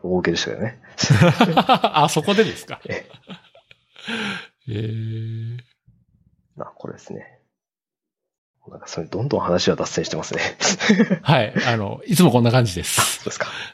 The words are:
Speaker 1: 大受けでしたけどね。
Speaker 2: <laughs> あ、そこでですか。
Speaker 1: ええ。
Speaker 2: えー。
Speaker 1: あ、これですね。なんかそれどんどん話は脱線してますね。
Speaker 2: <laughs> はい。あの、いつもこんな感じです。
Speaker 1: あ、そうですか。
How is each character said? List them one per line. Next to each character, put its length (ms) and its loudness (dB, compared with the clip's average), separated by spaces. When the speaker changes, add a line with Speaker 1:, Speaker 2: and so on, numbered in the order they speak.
Speaker 1:
大 180 0
受 60 -2
け 60 2
で 40 -2
し 80 -2
た 60 -6
け 60 -8
ど 60 -8
ね。 180 -8
Speaker 2:
<laughs> 400 4
あ、 420 4
そ 140 0
こ 120 0
で 100 4
で 120 -2
す 100 -16
か。 220 -14
Speaker 1:
え 200 -10
え。 0 -
Speaker 2:
え 40 -8
ー。 840 -6
Speaker 1:
あ、 60 -10
こ 120 -16
れ 60 -14
で 60 -20
す 120 -18
ね。 260 -18
な 80 -18
ん 40 -20
か 60 -20
そ 140 -10
れ 80 -10
ど 140 -8
ん 60 -2
ど 100 0
ん 20 0
話 300 0
は 60 0
脱 100 -4
線 180 -4
し 40 -8
て 80 -6
ま 60 -6
す 120 -10
ね。 60 -4
Speaker 2:
<laughs> 360 2
は 200 4
い。 100 -4
あ 100 2
の、 300 -6
い 80 0
つ 80 8
も 80 10
こ 100 6
ん 40 6
な 80 4
感 120 6
じ 120 -2
で 80 -4
す。 160 0
Speaker 1:
あ、 40 2
そ 180 -4
う 20 -20
で 80 -6
す 80 -10
か。 80 -4